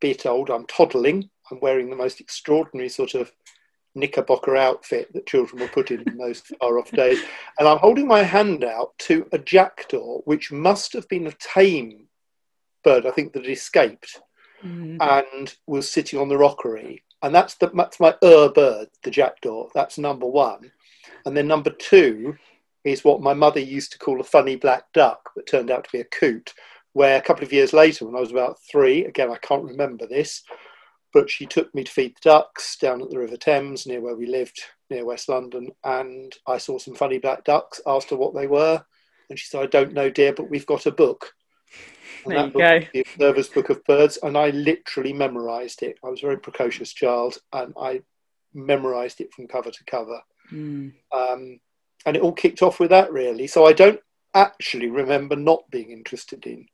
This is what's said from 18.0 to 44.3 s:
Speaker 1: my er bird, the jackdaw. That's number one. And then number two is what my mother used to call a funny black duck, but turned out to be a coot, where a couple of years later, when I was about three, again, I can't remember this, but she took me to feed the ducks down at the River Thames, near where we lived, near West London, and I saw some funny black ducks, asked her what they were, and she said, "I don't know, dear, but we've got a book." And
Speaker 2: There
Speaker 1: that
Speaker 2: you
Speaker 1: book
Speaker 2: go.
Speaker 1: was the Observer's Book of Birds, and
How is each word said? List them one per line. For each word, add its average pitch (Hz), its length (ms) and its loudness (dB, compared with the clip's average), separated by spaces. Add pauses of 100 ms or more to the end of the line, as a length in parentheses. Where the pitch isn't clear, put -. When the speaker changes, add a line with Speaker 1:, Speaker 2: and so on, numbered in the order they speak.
Speaker 1:
my 160 140 6 (100)
er 156 240 10
bird, 120 400 2 (140)
the - 80 -10
jackdaw. 120 640 -4
That's - 240 -4
number 139 280 -6
one. 127 460 -2 (540)
And 139 100 -8
then 143 100 0
number 151 220 -2
two 143 680 4 (460)
is 139 220 -4
what 143 160 4
my 139 140 0
mother 147 260 2
used 135 320 -10
to - 60 -20
call 131 240 -4
a - 20 -16
funny 135 320 2
black 127 380 -2
duck, 131 420 2
but - 100 -12
turned 127 240 -2
out 127 140 -2
to - 80 -14
be 120 80 -4
a 117 40 -10
coot, - 500 -4 (400)
where 135 240 4
a 135 40 -4
couple - 220 -2
of 131 80 -10
years 139 220 2
later, 156 320 6
when 117 100 -12
I 127 40 -4
was 120 100 -6
about 123 260 -4 (140)
three, 143 340 2
again, 127 260 -4
I 117 60 -10
can't - 280 -4
remember 127 420 -8
this, 135 360 -6 (680)
but 143 160 4
she - 160 -10
took - 300 -6
me 139 100 -6
to - 80 -16
feed 127 240 -4
the - 140 4
ducks - 480 2
down 127 240 -4
at - 80 -12
the 131 80 -8
River 120 180 -8
Thames, 139 500 -2
near 123 140 -8
where 120 160 -10
we 117 80 -10
lived, 127 380 -8 (260)
near 123 160 -8
West 120 240 -8
London, 127 440 -8 (120)
and 131 500 -8 (120)
I 127 100 -4
saw 131 220 -10
some 127 160 -18
funny 135 240 -4
black 131 260 -6
ducks, - 420 -2
asked 135 220 -2
her 143 80 -6
what 131 180 -4
they 139 120 -6
were, 156 360 0 (460)
and 135 100 -16
she - 80 -16
said, 139 160 -8
"I 139 40 -2
don't 139 260 2
know, 139 160 -2
dear, 139 240 2
but 156 160 -10
we've 143 160 -8
got 143 220 -4
a 151 40 2
book." - 440 0 (920)
And - 60 -6
Speaker 2:
There - 80 0
Speaker 1:
that 143 60 0
Speaker 2:
you 135 60 -10
Speaker 1:
book 139 100 2
Speaker 2:
go. 170 160 8
Speaker 1:
was 160 160 -4
the 131 60 0
Observer's 139 500 0
Book - 180 -2
of 135 160 -4
Birds, 147 380 4
and 147 160 -4